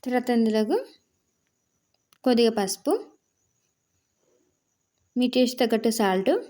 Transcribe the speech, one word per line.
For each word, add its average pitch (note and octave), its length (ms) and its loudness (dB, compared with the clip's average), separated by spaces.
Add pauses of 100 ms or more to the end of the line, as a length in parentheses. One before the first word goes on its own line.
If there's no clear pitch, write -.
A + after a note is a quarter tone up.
తర్వాత B3 240 -2 (100)
ఇందులోకి A3 380 0 (1500)
కొద్దిగా A#3 300 4
పసుపు, G#3 360 -4 (2250)
మీ B3 160 0
టేస్ట్ B3+ 280 0
తగ్గట్టు A3+ 340 0
సాల్ట్ F#3+ 340 0 (200)